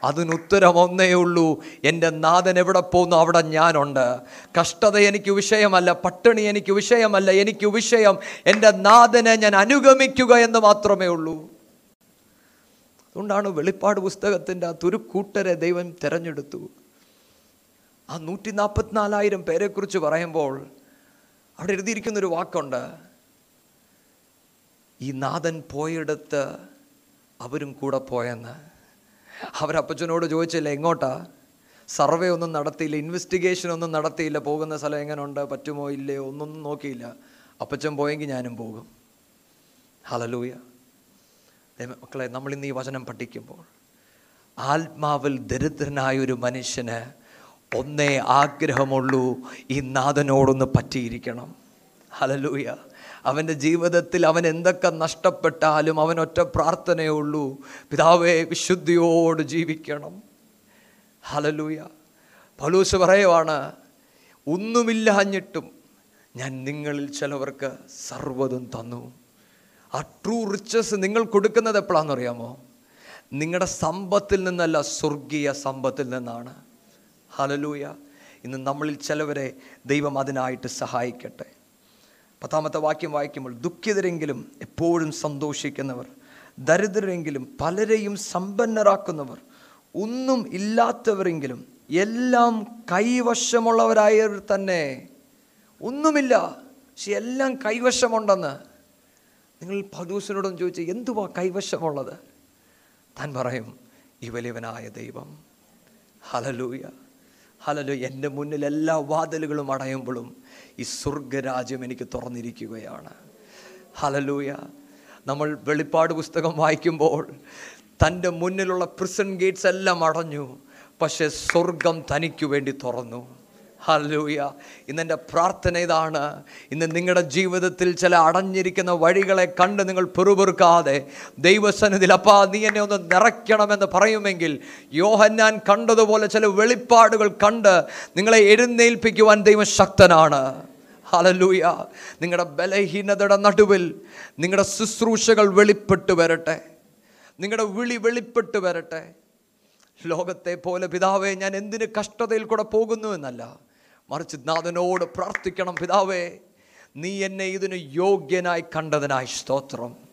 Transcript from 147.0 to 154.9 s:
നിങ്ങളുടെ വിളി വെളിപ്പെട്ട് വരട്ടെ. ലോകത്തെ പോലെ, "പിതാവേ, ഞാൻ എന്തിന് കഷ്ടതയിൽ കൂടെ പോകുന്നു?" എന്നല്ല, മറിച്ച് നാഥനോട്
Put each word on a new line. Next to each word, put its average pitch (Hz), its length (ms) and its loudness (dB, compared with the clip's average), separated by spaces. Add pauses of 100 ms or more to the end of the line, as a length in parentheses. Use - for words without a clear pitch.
നിങ്ങളുടെ 220 240 -2
വിളി 240 320 -4
വെളിപ്പെട്ട് 233 640 -2
വരട്ടെ. 165 560 -6 (920)
ലോകത്തെ 175 480 -6
പോലെ, 180 320 -6
"പിതാവേ, 190 480 -2
ഞാൻ 196 220 -6
എന്തിന് 208 300 -8 (140)
കഷ്ടതയിൽ 220 440 -4
കൂടെ 220 180 -2
പോകുന്നു?" 220 460 -2
എന്നല്ല, 139 340 -10 (680)
മറിച്ച് 156 260 -10
നാഥനോട് 170 680 -2